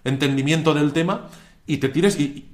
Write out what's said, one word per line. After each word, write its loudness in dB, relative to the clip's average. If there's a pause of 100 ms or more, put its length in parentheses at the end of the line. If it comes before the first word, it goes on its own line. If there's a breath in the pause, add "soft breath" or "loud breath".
entendimiento 0
del 2
tema -2 (380 loud breath)
y -2
te -2
tires 2
y, -6